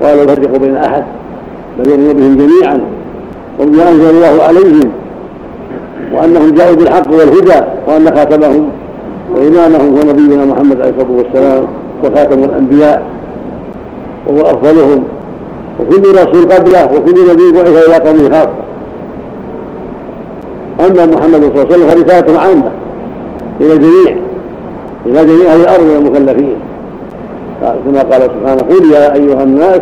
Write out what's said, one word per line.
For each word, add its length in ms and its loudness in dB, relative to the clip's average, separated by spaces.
ولا 220 2
يفرق 340 0
بين 200 -2
أحد، 260 -2
بل 100 0
يؤمنوا 240 2
بهم 240 2
جميعا 440 2
وبما 300 2
أنزل 200 4
الله 340 4
عليهم، 480 4
وأنهم 380 2
جاءوا 240 4
بالحق 360 2
والهدى، 540 4
وأن 280 2
خاتمهم 540 0
وإمامهم 640 2
هو 120 2
نبينا 360 2
محمد 360 0
عليه 100 0
الصلاة 260 -2
والسلام، 500 0
وخاتم 400 2
الأنبياء 600 0
وهو 140 0
أفضلهم، 640 2
وكل 320 2
رسول 400 4
قبله 340 4
وكل 460 2
نبي 200 4
بعث 360 4
إلى 80 4
قومه 340 2
خاصة. 200 2
أما 260 2
محمد 360 2
صلى 60 2
الله 180 0
عليه 100 2
وسلم 120 4
فرسالته 520 4
عامة 320 0
إلى 120 4
الجميع، 440 4
إلى 200 2
جميع 280 4
أهل 80 4
الأرض 220 2
من 120 2
المكلفين. 600 0
قال، 120 -2
كما 160 0
قال 200 2
سبحانه: 400 -2
"قل 300 2
يا 220 4
أيها 300 0
الناس 380 2